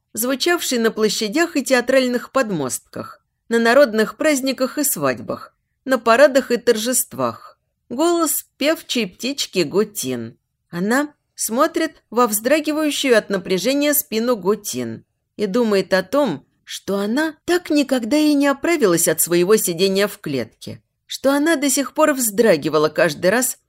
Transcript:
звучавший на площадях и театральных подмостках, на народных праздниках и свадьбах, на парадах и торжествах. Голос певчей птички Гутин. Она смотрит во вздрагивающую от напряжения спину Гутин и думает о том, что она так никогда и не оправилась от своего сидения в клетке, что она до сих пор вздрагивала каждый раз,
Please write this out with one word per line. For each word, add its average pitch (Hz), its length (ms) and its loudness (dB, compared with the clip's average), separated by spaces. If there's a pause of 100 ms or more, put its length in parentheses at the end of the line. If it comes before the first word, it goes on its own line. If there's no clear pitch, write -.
(140)
звучавший 262 680 -2
на 226 120 2
площадях 214 640 -2
и 277 80 0
театральных 247 680 0
подмостках, 160 920 -6 (260)
на 233 100 0
народных 226 580 4
праздниках 262 600 -2
и 294 60 -2
свадьбах, 127 720 -4 (300)
на 262 120 2
парадах 254 540 4
и 240 60 2
торжествах. 214 1000 -2 (300)
Голос 330 560 0 (120)
певчей 269 500 -2
птички 240 520 -6
Гутин. 139 800 -4 (320)
Она 233 440 -2 (220)
смотрит 311 720 -2
во 240 180 2
вздрагивающую 277 880 0
от 208 120 0
напряжения 196 640 0
спину 233 420 -2
Гутин 127 680 -4 (320)
и 208 80 -4
думает 196 480 0
о 185 100 2
том, 220 420 -2 (180)
что - 340 -6
она 277 380 -2 (100)
так 349 240 0
никогда 269 480 0
и 302 160 4
не 285 140 2
оправилась 277 600 0
от 160 120 0
своего 175 380 2
сидения 190 500 0
в - 120 -16
клетке, 113 640 -8 (240)
что - 280 -2
она 302 240 2
до 269 120 0
сих 269 240 -2
пор 311 200 2
вздрагивала 190 760 2
каждый 165 420 0
раз, 247 260 0 (120)